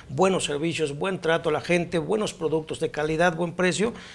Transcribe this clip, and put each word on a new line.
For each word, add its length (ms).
buenos 340
servicios, 540
buen 200
trato 300
a 40
la 100
gente, 340
buenos 380
productos 440
de 120
calidad, 440
buen 200
precio, 400